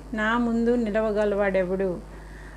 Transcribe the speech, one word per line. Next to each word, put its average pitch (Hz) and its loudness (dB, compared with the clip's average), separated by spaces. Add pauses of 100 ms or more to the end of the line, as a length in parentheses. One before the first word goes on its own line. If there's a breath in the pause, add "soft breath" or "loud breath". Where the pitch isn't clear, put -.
(140)
నా 220 0
ముందు 233 2
నిలవగలవాడెవడు?" 202 0 (460 loud breath)